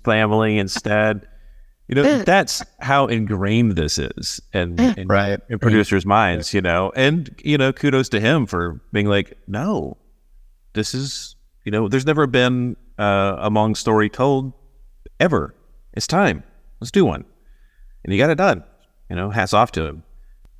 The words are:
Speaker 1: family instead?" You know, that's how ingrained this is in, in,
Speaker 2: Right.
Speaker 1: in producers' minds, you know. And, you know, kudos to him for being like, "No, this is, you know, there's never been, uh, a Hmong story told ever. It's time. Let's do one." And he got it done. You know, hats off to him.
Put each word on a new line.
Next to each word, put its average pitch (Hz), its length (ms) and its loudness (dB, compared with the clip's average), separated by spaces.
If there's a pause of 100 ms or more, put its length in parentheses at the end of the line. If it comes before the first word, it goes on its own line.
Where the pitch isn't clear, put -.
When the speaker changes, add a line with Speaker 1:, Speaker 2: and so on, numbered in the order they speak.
Speaker 1:
family 110 520 2
instead?" 104 680 -2 (580)
You 131 100 -4
know, 247 260 2
that's - 400 0 (180)
how 139 280 2
ingrained 107 680 0
this 76 220 -2
is - 420 -8 (140)
in, 87 260 -2
in, 214 260 0
Speaker 2:
Right. 101 320 0 (120)
Speaker 1:
in 113 80 -6
producers' 101 480 2
minds, 98 480 0
you 98 80 0
know. 90 340 0
And, 143 320 2 (160)
you 147 140 2
know, 135 160 0
kudos 135 360 0
to 107 100 0
him 123 260 2
for 85 340 -4 (100)
being 104 160 0
like, 101 300 0 (100)
"No, 113 520 -6 (760)
this 107 220 -4
is, - 420 -10 (280)
you 104 80 -8
know, 107 160 0
there's 131 180 0
never 151 200 2
been, 123 500 0 (220)
uh, 98 420 2
a 107 100 -2
Hmong 107 260 0
story 107 320 2
told 135 460 -2 (680)
ever. 131 340 0 (380)
It's - 140 -6
time. 156 360 0 (380)
Let's 123 100 -12
do 196 140 4
one." 85 220 -2 (760)
And 92 120 -6
he 98 40 2
got 143 120 4
it 156 60 0
done. 156 280 0 (460)
You 87 60 -8
know, 92 120 -4
hats 104 240 -2
off 110 200 4
to 80 120 -4
him. 78 200 -10 (560)